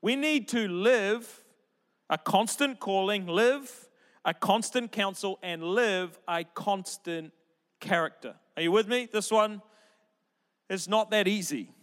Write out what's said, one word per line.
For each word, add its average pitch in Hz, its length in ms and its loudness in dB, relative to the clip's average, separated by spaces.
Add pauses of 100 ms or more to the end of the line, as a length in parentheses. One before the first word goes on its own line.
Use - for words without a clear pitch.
We 233 140 2
need 285 320 0
to 226 200 0
live 214 720 0 (680)
a 160 80 0
constant 233 600 0
calling, 196 480 -2
live 233 640 0 (340)
a 170 120 0
constant 226 580 0
counsel, 196 500 -4
and 170 220 -6
live 185 540 0 (100)
a 170 160 -2
constant 175 880 -6 (480)
character. 160 540 -2 (220)
Are 165 60 -4
you 170 80 2
with 208 160 4
me? 240 240 -2
This 208 200 -2
one 214 320 2 (1040)
is 185 200 -6
not 214 220 2
that 214 160 4
easy. 165 440 -2 (120)